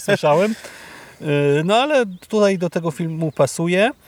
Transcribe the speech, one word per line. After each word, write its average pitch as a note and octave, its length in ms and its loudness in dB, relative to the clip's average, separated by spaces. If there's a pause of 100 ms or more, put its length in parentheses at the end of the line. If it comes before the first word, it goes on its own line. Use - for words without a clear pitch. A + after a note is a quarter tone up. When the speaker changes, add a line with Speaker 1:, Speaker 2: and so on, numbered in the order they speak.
Speaker 1:
<laughs> - 40 -4
Speaker 2:
słyszałem? F#3+ 460 2 (640)
E, E3 40 -10 (380)
no F#3+ 120 2
ale C4 300 2
tutaj G3 520 0
do F3 120 -2
tego E3+ 220 -4
filmu D#3+ 400 -4
pasuje. F3 600 2 (160)